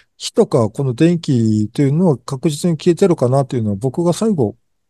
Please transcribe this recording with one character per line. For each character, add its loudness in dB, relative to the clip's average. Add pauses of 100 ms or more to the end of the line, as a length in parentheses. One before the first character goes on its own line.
(180)
火 -12
と 2
か 2
こ -6
の -2
電 2
気 0
と -4
い 2
う 0
の 2
は 2
確 -4
実 -4
に -2
消 0
え 4
て 2
る 2
か 0
な 2
と -6
い -2
う -2
の -2
は -4
僕 -4
が 2
最 -2
後 -2 (340)